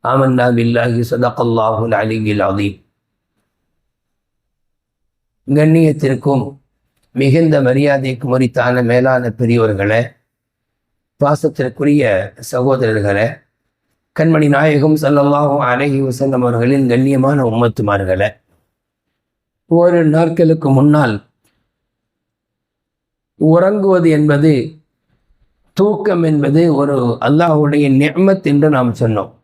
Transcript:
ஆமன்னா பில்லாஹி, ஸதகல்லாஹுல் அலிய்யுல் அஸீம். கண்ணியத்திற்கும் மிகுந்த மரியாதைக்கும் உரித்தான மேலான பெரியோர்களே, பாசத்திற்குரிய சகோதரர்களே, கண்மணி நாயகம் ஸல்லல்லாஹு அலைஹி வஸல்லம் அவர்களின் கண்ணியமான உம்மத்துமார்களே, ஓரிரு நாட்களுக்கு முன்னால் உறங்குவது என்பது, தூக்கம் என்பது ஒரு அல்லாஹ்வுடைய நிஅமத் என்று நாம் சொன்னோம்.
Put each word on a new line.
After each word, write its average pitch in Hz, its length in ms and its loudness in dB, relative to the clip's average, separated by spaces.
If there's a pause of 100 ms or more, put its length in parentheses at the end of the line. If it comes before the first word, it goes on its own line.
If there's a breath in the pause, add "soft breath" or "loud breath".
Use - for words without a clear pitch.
ஆமன்னா 127 520 0
பில்லாஹி, 117 560 -2
ஸதகல்லாஹுல் 113 840 -2
அலிய்யுல் 107 460 -2
அஸீம். 98 440 -4 (2500)
கண்ணியத்திற்கும் 147 1080 0 (560)
மிகுந்த 143 500 2
மரியாதைக்கும் 131 680 -2
உரித்தான 123 520 -2
மேலான 123 560 0
பெரியோர்களே, 113 640 0 (1200)
பாசத்திற்குரிய 139 1080 -2 (200)
சகோதரர்களே, 113 760 -2 (920)
கண்மணி 156 280 2
நாயகம் 147 460 2
ஸல்லல்லாஹு 143 720 0
அலைஹி 135 440 -2
வஸல்லம் 135 220 -4
அவர்களின் 123 580 0
கண்ணியமான 135 540 0
உம்மத்துமார்களே, 104 880 -2 (1400)
ஓரிரு 170 380 2
நாட்களுக்கு 160 680 2
முன்னால் 135 540 2 (2000)
உறங்குவது 180 760 2
என்பது, 147 600 2 (1000)
தூக்கம் 202 500 0
என்பது 156 520 2
ஒரு 135 460 -2
அல்லாஹ்வுடைய 147 680 2
நிஅமத் 165 520 2
என்று 143 260 2
நாம் 127 320 0
சொன்னோம். 110 300 -2 (140)